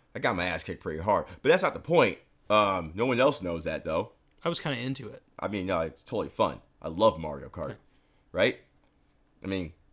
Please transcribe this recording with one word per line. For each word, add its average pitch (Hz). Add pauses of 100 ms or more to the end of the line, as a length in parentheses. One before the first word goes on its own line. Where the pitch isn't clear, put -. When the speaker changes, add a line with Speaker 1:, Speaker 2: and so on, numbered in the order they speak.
(140)
Speaker 1:
I 110
got 113
my 87
ass 85
kicked 85
pretty 80
hard. 92 (160)
But 131
that's 180
not 165
the -
point. 139 (320)
Um, 95
no 110
one 123
else 139
knows 85
that, 78
though. 82 (320)
Speaker 2:
I 170
was 170
kinda 135
into 127
it. - (160)
Speaker 1:
I 95
mean, 98
no, 92
it's 82
totally 92
fun. 85 (220)
I 82
love 87
Mario 73
Kart. 76
Speaker 2:
Yeah. - (580)
Speaker 1:
Right? 101 (840)
I -
mean, 92 (200)